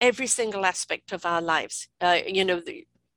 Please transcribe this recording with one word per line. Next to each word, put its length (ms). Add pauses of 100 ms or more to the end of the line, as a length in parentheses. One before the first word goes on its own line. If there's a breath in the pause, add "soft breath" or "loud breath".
every 260
single 380
aspect 480
of 140
our 160
lives. 460 (120)
Uh, 260
you 180
know, 160
the, 260 (300)